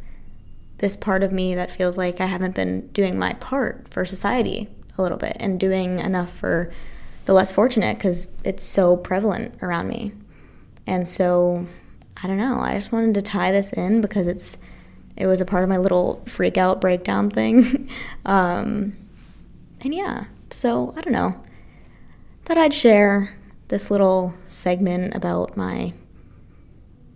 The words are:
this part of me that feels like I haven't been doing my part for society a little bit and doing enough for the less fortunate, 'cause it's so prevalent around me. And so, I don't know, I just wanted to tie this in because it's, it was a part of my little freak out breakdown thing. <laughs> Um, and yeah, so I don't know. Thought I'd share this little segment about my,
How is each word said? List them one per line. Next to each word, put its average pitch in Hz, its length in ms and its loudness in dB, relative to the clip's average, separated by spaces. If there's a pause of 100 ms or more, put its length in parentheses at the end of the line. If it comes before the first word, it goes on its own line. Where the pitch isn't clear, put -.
(800)
this 196 180 0
part 196 260 0
of 196 100 2
me 185 220 0
that 180 160 -4
feels 180 260 -2
like 180 240 -2
I 185 60 0
haven't 185 280 -2
been - 340 -2
doing 190 300 0
my 185 160 0
part - 540 -4
for 185 160 -4
society 202 640 -2 (300)
a 190 40 -2
little 180 140 -2
bit - 240 -6
and 185 180 -2
doing 185 420 0
enough 180 300 -2
for 175 400 -2 (540)
the 190 80 4
less 190 180 8
fortunate, 202 480 2
'cause 175 300 -2 (160)
it's 196 200 -4
so 180 320 4
prevalent 196 640 -2
around 180 260 -2
me. - 240 -6 (760)
And 180 200 -2
so, 175 600 2 (560)
I 185 60 -4
don't 196 100 0
know, 240 220 0
I 64 140 -2
just 202 180 -6
wanted 226 220 2
to 202 80 0
tie 185 280 0
this 196 220 2
in 190 280 2
because 196 260 0
it's, - 320 -2 (580)
it 190 100 -2
was 190 140 4
a 185 40 0
part 185 180 2
of 190 60 2
my 190 100 2
little 180 480 0
freak 180 300 -2
out 190 240 2
breakdown 190 500 0
thing. 226 640 4
<laughs> - 300 -12
Um, 196 720 0 (840)
and 277 120 -4
yeah, - 300 -4 (260)
so 240 460 -2
I 320 40 -10
don't 277 120 -4
know. 185 280 0 (1040)
Thought 330 140 2
I'd 302 160 6
share 208 640 6 (320)
this 196 220 -2
little 185 440 2 (120)
segment 180 680 0
about 175 420 -2
my, 185 360 -4 (1200)